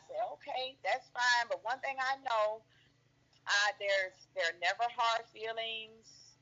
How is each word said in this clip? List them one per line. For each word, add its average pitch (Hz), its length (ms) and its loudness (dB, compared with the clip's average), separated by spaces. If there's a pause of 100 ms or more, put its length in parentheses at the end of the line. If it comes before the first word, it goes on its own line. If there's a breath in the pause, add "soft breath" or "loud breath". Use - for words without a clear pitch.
say, 156 100 -8 (220)
"Okay, 262 440 -6
that's 233 260 -2
fine." 240 400 2
But 180 160 -4
one 254 160 -2
thing 269 180 -4
I 269 240 0
know, 220 380 0 (840 soft breath)
I, 202 320 4
there's, 196 560 0
there 180 120 0
are 170 140 -2
never 196 240 2 (100)
hard 233 380 2
feelings. 220 1080 -10